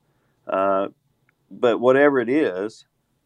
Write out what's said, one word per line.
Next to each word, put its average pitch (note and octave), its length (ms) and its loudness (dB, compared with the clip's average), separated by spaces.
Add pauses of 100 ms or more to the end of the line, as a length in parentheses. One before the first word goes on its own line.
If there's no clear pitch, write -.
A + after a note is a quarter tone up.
(480)
Uh, G2 420 -2 (680)
but A2 240 0
whatever C3+ 400 4
it A#2 120 -4
is, A2 560 -4 (400)